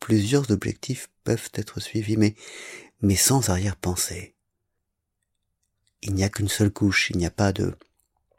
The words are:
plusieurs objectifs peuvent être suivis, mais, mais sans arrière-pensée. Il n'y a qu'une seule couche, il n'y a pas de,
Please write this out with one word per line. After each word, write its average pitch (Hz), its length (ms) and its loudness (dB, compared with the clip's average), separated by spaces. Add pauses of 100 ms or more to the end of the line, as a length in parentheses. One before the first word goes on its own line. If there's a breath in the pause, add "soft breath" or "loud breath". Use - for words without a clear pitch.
plusieurs 110 500 2
objectifs - 580 -2 (140)
peuvent - 320 -2
être - 240 -8
suivis, 107 380 -2
mais, 107 180 4 (640 loud breath)
mais 98 140 4
sans 127 340 2
arrière-pensée. 90 840 -2 (1700)
Il 101 60 -4
n'y 95 120 2
a 98 40 2
qu'une 101 200 -2
seule 101 240 2
couche, - 360 0
il - 80 -4
n'y 87 80 2
a 80 60 -2
pas 101 220 2
de, 95 260 -4 (600)